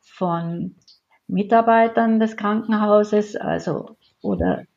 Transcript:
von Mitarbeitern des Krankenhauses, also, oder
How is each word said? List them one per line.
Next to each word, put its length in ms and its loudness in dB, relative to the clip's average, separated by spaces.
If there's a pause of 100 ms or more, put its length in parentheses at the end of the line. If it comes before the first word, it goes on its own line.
von 760 -6 (500)
Mitarbeitern 920 2
des 200 0
Krankenhauses, 1000 0
also, 600 -6 (260)
oder 400 -2 (140)